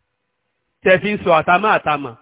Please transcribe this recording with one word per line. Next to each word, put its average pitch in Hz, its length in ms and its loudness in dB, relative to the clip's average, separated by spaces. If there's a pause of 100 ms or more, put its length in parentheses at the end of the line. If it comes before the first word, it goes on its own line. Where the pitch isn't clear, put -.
(840)
tẹ́ 190 160 4
fi 196 100 -6
ń 208 100 -4
sọ 202 120 -2
àtàmọ́ 180 400 2
àtàmọ́. 143 500 -4